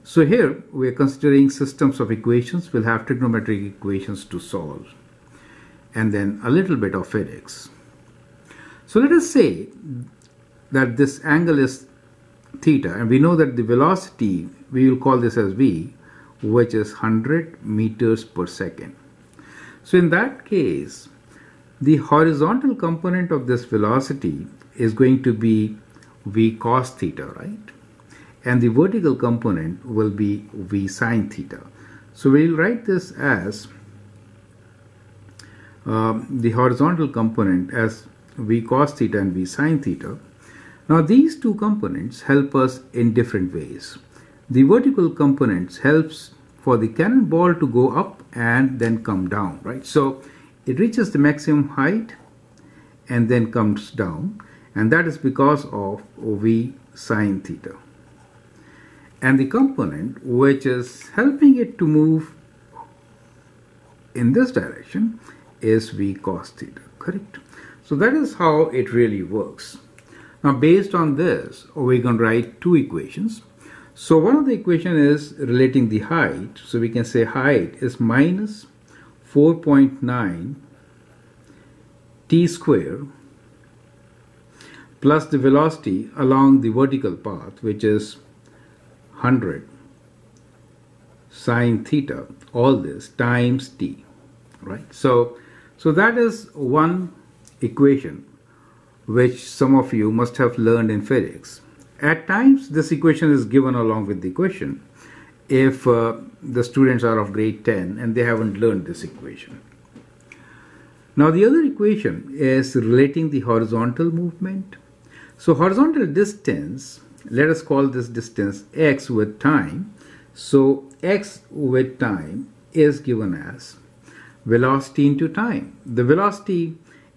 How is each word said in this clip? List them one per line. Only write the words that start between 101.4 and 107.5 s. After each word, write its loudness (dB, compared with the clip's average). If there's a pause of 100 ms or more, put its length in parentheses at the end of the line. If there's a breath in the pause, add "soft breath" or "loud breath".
At -2
times, 2
this -2
equation 2
is 2
given 2
along -2
with -6
the -6
question -6 (680 loud breath)
if, 2
uh, 2 (240)
the -4
students 2
are 2
of -4
grade -4